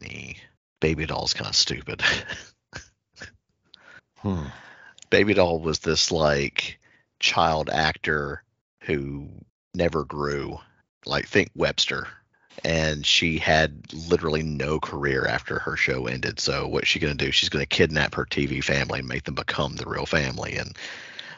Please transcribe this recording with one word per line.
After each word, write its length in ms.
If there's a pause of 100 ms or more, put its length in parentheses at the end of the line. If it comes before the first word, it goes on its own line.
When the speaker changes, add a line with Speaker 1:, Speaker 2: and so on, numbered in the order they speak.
Speaker 1:
any. 360 (420)
Baby 260
Doll's 280
kinda 180
stupid. 540
<laughs> 60 (2000)
Speaker 2:
Hmm. 260 (680)
Speaker 1:
Baby 240
Doll 240
was 220
this, 320
like, 680 (400)
child 500
actor 760 (380)
who 460 (460)
never 300
grew, 560 (440)
like, 220
think 300
Webster. 500 (580)
And 400
she 340
had 540
literally 520
no 340
career 480
after 320
her 180
show 300
ended. 320
So 300
what's 180
she 140
gonna 140
do? 180
She's 160
gonna 180
kidnap 480
her 100
T 220
V 140
family 400
and 80
make 160
them 100
become 400
the 140
real 180
family. 500
And 200 (600)